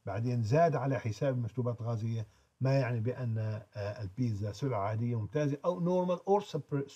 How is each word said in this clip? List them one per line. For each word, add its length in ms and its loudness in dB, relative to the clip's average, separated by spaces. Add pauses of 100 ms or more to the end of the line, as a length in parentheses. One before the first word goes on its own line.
بعدين 360 0
زاد 340 6
على 220 0
حساب 360 0
المشروبات 460 -2
الغازية، 460 -2 (340)
ما 180 4
يعني 220 0
بأن، 380 -2
آه، 640 -6
البيتزا 500 -2
سلعة 280 -2
عادية 400 0
ممتازة 440 0
أو 160 0
normal 380 2
or 260 2
super-، 520 -4